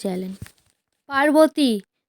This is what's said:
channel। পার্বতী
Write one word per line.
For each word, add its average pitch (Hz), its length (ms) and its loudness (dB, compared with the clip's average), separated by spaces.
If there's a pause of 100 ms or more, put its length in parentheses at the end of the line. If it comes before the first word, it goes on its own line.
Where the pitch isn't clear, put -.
channel। 185 300 -8 (720)
পার্বতী 285 760 2 (280)